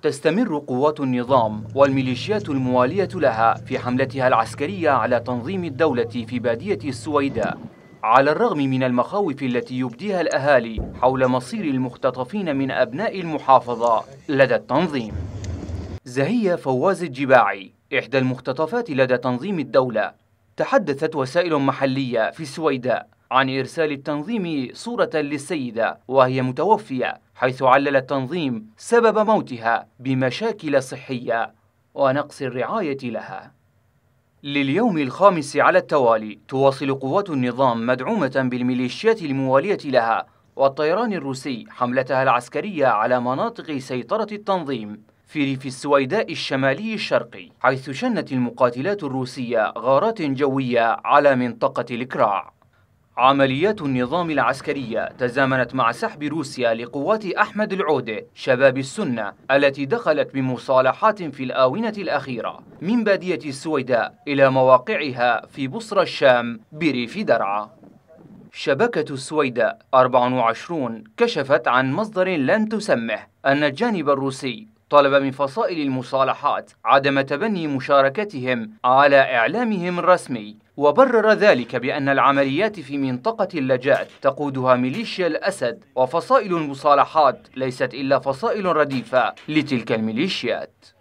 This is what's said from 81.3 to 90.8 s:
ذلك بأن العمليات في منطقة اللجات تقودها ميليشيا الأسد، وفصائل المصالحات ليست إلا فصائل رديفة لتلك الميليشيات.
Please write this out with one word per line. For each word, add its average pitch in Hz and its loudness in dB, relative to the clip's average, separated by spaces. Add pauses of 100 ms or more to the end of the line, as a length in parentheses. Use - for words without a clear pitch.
ذلك 160 4
بأن 135 -2
العمليات 139 2
في 139 -8
منطقة 139 -2
اللجات 131 0 (140)
تقودها 131 2
ميليشيا 170 -2
الأسد، 151 -4 (120)
وفصائل 170 2
المصالحات 143 2
ليست 131 -4
إلا 135 0
فصائل 151 -2
رديفة 131 0 (140)
لتلك 135 -2
الميليشيات. 110 -4 (140)